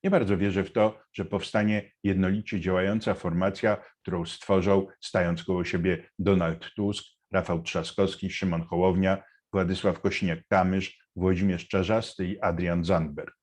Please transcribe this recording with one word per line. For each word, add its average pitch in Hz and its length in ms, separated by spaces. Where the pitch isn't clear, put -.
Nie 190 60
bardzo 110 260
wierzę 95 280
w - 80
to, 110 280
że 98 120
powstanie 107 680
jednolicie 98 580
działająca 95 540
formacja, 95 640
którą 85 240
stworzą, 95 600
stając 87 440
koło 90 200
siebie, 87 540
Donald 87 580
Tusk, 101 280
Rafał 87 320
Trzaskowski, 95 680
Szymon 85 320
Hołownia, 95 600
Władysław 92 480
Kosiniak-Kamysz, 92 920
Włodzimierz 92 520
Czarzasty 98 580
i 95 140
Adrian 87 440
Zandberg. 80 580